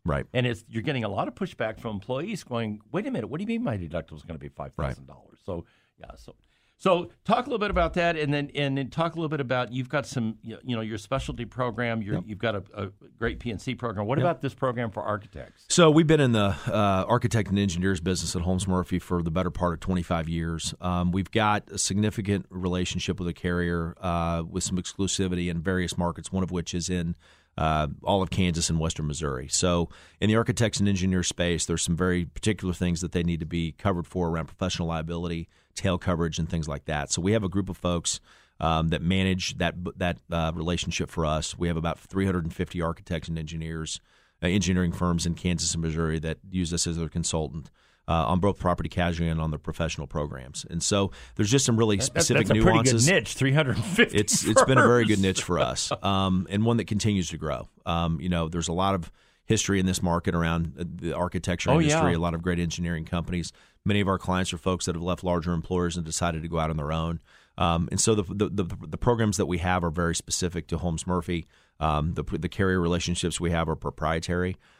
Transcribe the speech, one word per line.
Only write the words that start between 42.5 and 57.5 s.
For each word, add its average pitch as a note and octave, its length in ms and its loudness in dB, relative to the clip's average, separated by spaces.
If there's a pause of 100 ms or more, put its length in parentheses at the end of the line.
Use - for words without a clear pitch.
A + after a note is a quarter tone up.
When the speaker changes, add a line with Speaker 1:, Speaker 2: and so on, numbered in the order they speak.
Speaker 1:
fifty F2+ 260 -4
architects E2 480 -4
and D#2+ 100 -4
engineers, D#2+ 640 -6 (420)
uh, F2 40 2
engineering F2+ 460 4
firms F2 340 2
in E2+ 80 0
Kansas E2 400 0
and E2 80 -2
Missouri D#2+ 380 0
that D#2 180 -4 (120)
use F2+ 220 -2
us F2 140 -2
as E2+ 100 -2
their E2 120 -2
consultant, D#2+ 640 -4 (360)
uh, E2+ 60 0 (140)
on F2+ 120 2
both F#2 200 2
property F2 300 0
casualty E2+ 400 0
and D#2+ 120 0
on D#2+ 100 -2
the D2+ 80 -4
professional D#2+ 480 -4
programs. D2 640 -6
And - 120 -4
so G2 280 2 (240)
there's G#2 160 0
just C3+ 160 6
some A#2 100 4
really A2 200 4
Speaker 2:
That, F#2+ 80 0
Speaker 1:
specific - 420 2
Speaker 2:
that's - 120 4
a - 40 6
Speaker 1:
nuances. D3+ 300 6
Speaker 2:
pretty A#2 140 6
good F3 60 6 (120)
niche, - 100 -8
three C3+ 180 2
hundred C#3 260 2
fifty G3+ 400 2
Speaker 1:
It's, - 260 2
it's A2 200 6
been C3+ 140 6
a - 80 8
very A#2+ 180 8
good G#2+ 100 4
Speaker 2:
firms. F#2+ 80 2
Speaker 1:
niche F#2+ 200 2
for F2 160 0
us, B1+ 320 0 (120)
um, F#2+ 460 2
and G2+ 160 0
one A#2 120 4
that G#2 100 0
continues G2+ 440 0
to E2 80 -8
grow. D2 300 -4 (160)